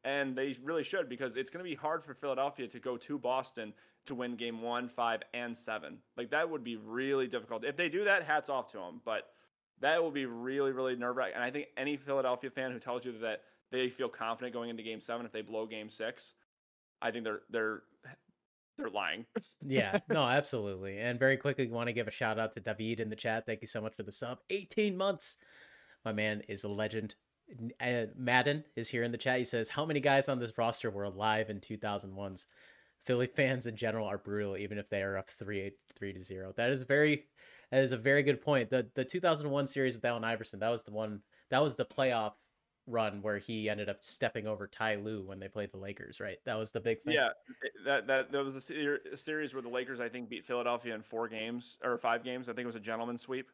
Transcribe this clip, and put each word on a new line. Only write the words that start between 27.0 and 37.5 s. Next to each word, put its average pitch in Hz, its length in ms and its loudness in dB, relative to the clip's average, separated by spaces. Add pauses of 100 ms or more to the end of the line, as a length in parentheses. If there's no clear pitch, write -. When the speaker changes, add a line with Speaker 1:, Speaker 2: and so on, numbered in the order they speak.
Speaker 2:
N-, 120 320 -8
uh, 120 360 0
Madden 127 480 4 (120)
is 117 120 -2
here 120 140 0
in 120 100 2
the 117 60 -4
chat. 127 200 2
He 123 60 2
says, 117 240 0
"How 147 160 0
many 151 160 2
guys 139 280 6
on 131 100 2
this 117 180 -2
roster 117 340 2
were 101 140 -4
alive 107 460 2
in 101 100 -4
two 110 160 -8
thousand 101 380 -4
ones? 98 320 -8 (580)
Philly 123 240 2
fans 131 380 2
in 110 100 -4
general 110 300 0
are 101 120 -2
brutal, 101 380 -2
even 104 220 -4
if 101 100 -8
they 98 140 0
are 98 140 0
up 95 140 -6
three, 98 420 -4 (220)
three 98 180 -6
to 92 80 -10
zero." 95 360 -8
That 120 140 4
is 135 120 0
very, 147 440 4 (440)